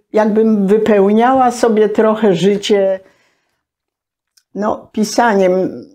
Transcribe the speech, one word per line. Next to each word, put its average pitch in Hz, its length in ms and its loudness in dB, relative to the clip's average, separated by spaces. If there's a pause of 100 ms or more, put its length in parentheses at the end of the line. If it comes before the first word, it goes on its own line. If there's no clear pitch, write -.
(120)
jakbym 214 540 0
wypełniała 220 840 2
sobie 220 380 0
trochę 220 460 0
życie, 190 680 0 (1500)
no, - 380 -6
pisaniem. 190 920 -2 (100)